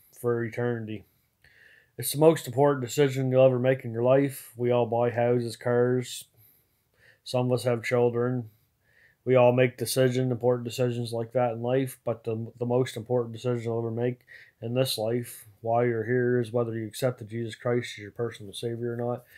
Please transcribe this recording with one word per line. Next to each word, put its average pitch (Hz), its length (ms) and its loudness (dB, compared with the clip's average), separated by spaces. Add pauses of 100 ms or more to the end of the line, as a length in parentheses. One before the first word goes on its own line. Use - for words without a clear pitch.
(140)
for 117 320 -2
eternity. 113 580 -6 (920)
It's - 160 -6
the 143 60 -4
most 156 280 6
important 135 380 2
decision 131 440 0
you'll 127 140 6
ever 131 160 6
make 131 240 0
in 120 80 -8
your 113 120 -4
life. 135 520 2
We 120 160 0
all 120 140 2
buy 117 240 0
houses, 120 480 0
cars. 123 680 0 (1000)
Some 127 220 -2
of 123 40 0
us 123 140 0
have 120 180 0
children. 120 640 0 (760)
We 127 100 4
all 123 160 8
make 127 240 4
decisions, 127 560 0
important 120 320 0
decisions 120 480 -4
like 117 220 -6
that 123 180 0
in 113 100 -8
life, 127 440 -2
but 117 180 -6
the, 113 260 -6 (100)
the 123 60 -4
most 123 300 0
important 117 380 -2
decision 120 320 -4
you'll 117 140 -2
ever 117 120 -4
make 123 300 -2 (400)
in 117 120 -8
this 131 240 0
life 120 480 -4 (140)
while 117 240 2
you're 117 220 0
here 123 340 2
is 110 140 -4
whether 117 200 -2
you 110 140 -6
accept 123 400 -4
Jesus 113 260 -8
Christ 120 440 -4
as 104 60 -16
your 101 80 -16
personal 107 420 -10
savior 120 400 -6
or - 20 -6
not. 120 300 -4 (120)